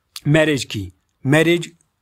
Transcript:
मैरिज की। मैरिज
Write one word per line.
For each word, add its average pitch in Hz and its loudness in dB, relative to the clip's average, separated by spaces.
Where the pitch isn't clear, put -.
मैरिज 151 2
की। 98 -12
मैरिज 165 2